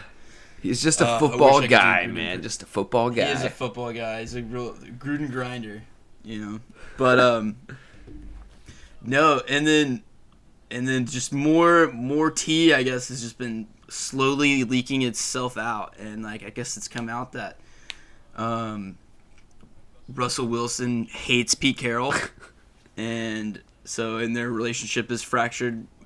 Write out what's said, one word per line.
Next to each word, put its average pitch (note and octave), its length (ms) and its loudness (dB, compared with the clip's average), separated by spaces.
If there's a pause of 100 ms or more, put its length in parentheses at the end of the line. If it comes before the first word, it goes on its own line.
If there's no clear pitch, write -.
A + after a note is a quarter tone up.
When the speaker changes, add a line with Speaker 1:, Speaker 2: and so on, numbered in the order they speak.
(640)
Speaker 1:
He's G2+ 180 -2
just D3+ 200 2
a C#3 80 4
Speaker 2:
Uh, A#2 80 2
I - 20 0
Speaker 1:
football C3+ 300 6
Speaker 2:
wish C#3 80 10
I C#3+ 60 6
could B2 80 0
do B2 40 8
Speaker 1:
guy, F#2+ 320 6
Speaker 2:
Gruden. F2+ 80 -4
Speaker 1:
man. F2 280 -4
Just - 200 -8
a - 40 -20
football A#2 440 0
Speaker 2:
He A#2 100 0
is - 200 0
Speaker 1:
guy. B2 60 -2
Speaker 2:
a - 40 -4
football A#2+ 420 -8
guy. A2+ 280 -8
He's A2+ 160 -10
a B2 80 -6
real A#2+ 300 -8 (260)
Gruden C#3+ 320 -6
grinder, A#2+ 500 -8 (400)
you G#2+ 180 -10
know? G#2+ 200 -8 (360)
But, B2+ 220 4
um, A#2 380 2 (100)
<laughs> - 1400 -20
no, C#3 440 4
and D3 180 2
then, D3 380 4 (640)
and B2 160 -6
then C3 200 0
just A#2+ 260 -6
more, D#3+ 580 6
more C#3+ 400 0
tea, D#3+ 420 4
I C3 120 4
guess, B2+ 240 -4
has B2+ 140 -10
just A#2 160 -12
been A2+ 280 -8 (220)
slowly C#3 760 0
leaking B2+ 380 0
itself B2 560 -4
out. G#2+ 400 -8
And, G#2+ 240 -12
like, G#2+ 220 -10
I G#2 60 -14
guess A#2 260 -8
it's G#2+ 120 -12
come A#2 200 -8
out B2 240 -8
that, G#2 260 -12 (800)
um, A2 600 -6 (1160)
Russell B2 320 -2
Wilson A#2 600 -2
hates - 500 0
Pete C3+ 220 2
Carroll. B2 400 -2
<laughs> - 60 -4 (680)
And A2 680 -6 (220)
so, A2+ 340 -4
and A#2 180 -2
their A#2+ 140 -4
relationship A#2 600 -4
is A#2 120 -4
fractured, A#2+ 640 -2 (200)